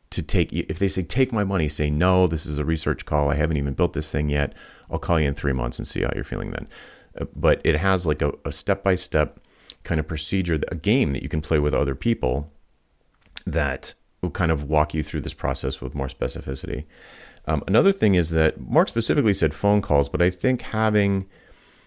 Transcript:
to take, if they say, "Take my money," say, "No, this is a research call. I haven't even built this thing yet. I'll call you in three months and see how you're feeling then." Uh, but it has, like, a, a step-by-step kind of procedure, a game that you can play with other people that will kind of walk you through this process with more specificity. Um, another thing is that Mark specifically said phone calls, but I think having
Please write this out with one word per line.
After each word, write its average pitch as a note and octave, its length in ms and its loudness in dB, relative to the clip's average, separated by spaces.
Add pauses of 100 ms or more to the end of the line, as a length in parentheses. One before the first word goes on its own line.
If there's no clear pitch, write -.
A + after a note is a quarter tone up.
(120)
to F2+ 100 -4
take, E2+ 320 2
if E2+ 240 -4
they G2 100 2
say, F#2+ 140 -2
"Take C3 320 0
my G#2+ 100 0
money," F#2+ 240 0
say, D2 220 0
"No, F2+ 380 4
this D#2 180 -2
is D2 140 -4
a D2 40 0
research D#2 420 -2
call. D2 260 2
I C#2+ 40 0
haven't D#2 220 0
even C#2 160 -2
built D2+ 200 0
this D#2 180 -4
thing D2+ 180 0
yet. C#2+ 240 0 (380)
I'll - 80 -2
call E2+ 200 2
you D2+ 80 2
in C#2+ 60 0
three C#2 200 -2
months B1 260 -4
and A1+ 80 -6
see - 160 -4
how - 100 -2
you're G#1 100 -6
feeling G1+ 280 -8
then." - 160 -8 (520)
Uh, - 60 -4 (100)
but D2+ 280 4
it D#2 140 4
has, F#2 280 0
like, D2+ 160 0
a, D2 100 0 (140)
a D2+ 60 -4
step-by-step - 880 0 (440)
kind D#2+ 160 0
of D2+ 80 -2
procedure, E2+ 520 -2 (120)
a - 40 -6
game G2 380 2
that B1+ 100 -4
you D2 60 -6
can D#2 120 -2
play D#2+ 160 0
with D2 160 2
other C2+ 220 0
people C#2+ 560 -2 (960)
that D2 480 -2 (260)
will F2 80 -2
kind E2 220 0
of D2 180 -2
walk D2+ 240 2
you D2+ 80 0
through D2 200 -4
this C2+ 120 -6
process C2+ 480 -4
with C2 140 -6
more C2+ 120 -2
specificity. C2+ 800 -6 (600)
Um, A2+ 220 0
another C3+ 240 4
thing G#2+ 240 4
is F2 160 2
that D#2+ 300 2
Mark A2+ 260 2
specifically A#2 460 2
said D#2+ 200 0
phone G#2 280 2
calls, C#2+ 280 2
but D#2 120 0
I F2+ 80 4
think B2+ 320 -2
having G#2 680 0 (600)